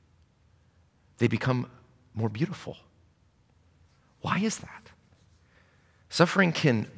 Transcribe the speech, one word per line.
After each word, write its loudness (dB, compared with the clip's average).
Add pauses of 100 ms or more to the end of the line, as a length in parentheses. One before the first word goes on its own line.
(1160)
They 2
become 0 (440)
more -2
beautiful. -6 (1400)
Why -2
is -2
that? -18 (1200)
Suffering 4
can 2 (120)